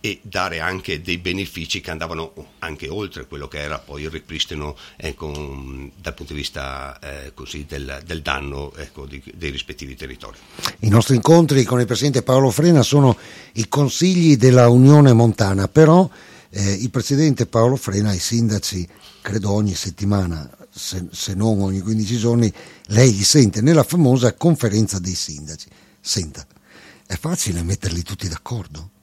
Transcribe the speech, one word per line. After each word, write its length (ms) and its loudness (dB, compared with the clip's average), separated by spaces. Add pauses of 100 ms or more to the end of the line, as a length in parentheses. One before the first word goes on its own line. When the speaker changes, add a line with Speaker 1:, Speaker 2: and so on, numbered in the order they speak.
Speaker 1:
e 220 -8
dare 380 -6
anche 400 -6
dei 180 -6
benefici 640 -8
che 100 -14
andavano 420 -10 (280)
anche 280 -12
oltre 380 -12
quello 220 -16
che 120 -14
era 180 -8
poi 240 -16
il 80 -10
ripristino, 680 -10 (200)
ecco, 360 -12 (640)
dal 180 -14
punto 180 -16
di 80 -10
vista, 600 -12
eh, 340 -16
così 320 -14
del, 380 -12
del 180 -10
danno, 540 -8
ecco, 300 -18
di, 140 -18 (140)
dei 160 -10
rispettivi 460 -14
territori. 400 -18 (440)
Speaker 2:
I 100 -2
nostri 260 4
incontri 480 4
con 160 0
il 60 0
presidente 360 -2
Paolo 280 4
Frena 320 4
sono 340 4 (380)
i 140 -6
consigli 680 2
della 320 8
Unione 440 8
Montana, 560 2
però, 400 6 (420)
eh, 220 -4
il 180 -6
presidente 560 0
Paolo 300 2
Frena 340 -2
ai 80 -2
sindaci, 680 -2 (360)
credo 300 -4
ogni 220 0
settimana, 760 -4 (200)
se, 420 -12
se 220 -10
non 280 0
ogni 180 -4
quindici 380 -4
giorni, 340 2 (340)
lei 280 6
li 100 -4
sente 360 4
nella 240 4
famosa 500 2
conferenza 640 0
dei 160 -6
sindaci. 540 -14 (320)
Senta, 440 -8 (640)
è 100 -10
facile 460 -4
metterli 400 -4
tutti 260 -10
d'accordo? 640 -12 (120)